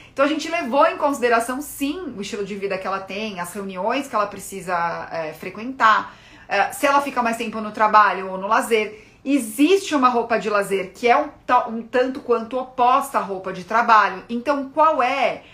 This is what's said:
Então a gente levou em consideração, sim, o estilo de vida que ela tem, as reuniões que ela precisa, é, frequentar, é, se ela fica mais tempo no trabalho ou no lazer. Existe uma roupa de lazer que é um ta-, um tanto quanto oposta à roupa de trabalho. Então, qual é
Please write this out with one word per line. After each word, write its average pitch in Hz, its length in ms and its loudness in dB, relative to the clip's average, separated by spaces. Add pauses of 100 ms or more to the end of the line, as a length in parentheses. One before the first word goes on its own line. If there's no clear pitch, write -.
(120)
Então 269 120 0
a 294 40 4
gente 311 200 -2
levou 302 380 2
em 370 100 2
consideração, 247 640 0
sim, 294 560 -6
o 190 60 -10
estilo 202 240 -8
de 202 100 -10
vida 190 220 -4
que 190 80 -10
ela 190 140 -4
tem, 196 400 -8
as 170 120 -8
reuniões 202 560 -4
que - 60 -10
ela 208 140 0
precisa, 175 840 -6
é, 160 220 -6
frequentar, 214 800 0 (340)
é, 196 240 0
se - 140 -2
ela 285 160 4
fica 262 220 -2
mais 226 120 0
tempo 220 240 -6
no 214 120 -8
trabalho 208 580 4
ou 185 80 -6
no 190 100 -6
lazer. 214 640 0 (140)
Existe 285 680 2
uma 254 140 4
roupa 233 280 0
de 202 140 -2
lazer 190 420 -2
que 240 140 -2
é 240 100 6
um 294 120 0 (180)
ta-, 247 200 4
um 226 140 -8
tanto 262 380 -2
quanto 233 400 -2
oposta 254 580 0
à 202 40 2
roupa 190 300 -8
de 180 120 -10
trabalho. 208 640 2
Então, 269 400 -4
qual 302 320 2
é 247 400 -2 (120)